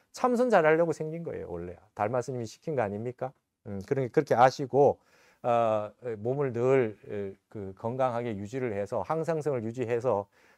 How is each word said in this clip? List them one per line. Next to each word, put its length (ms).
참선 380
잘하려고 420
생긴 300
거예요, 280
원래. 260
달마 280
스님이 240
시킨 280
거 80
아닙니까? 500
음, 200
그러니까 260
그렇게 220
아시고, 640
어, 500
몸을 340
늘, 460
에, 300
그 300
건강하게 600
유지를 340
해서 300
항상성을 600
유지해서, 640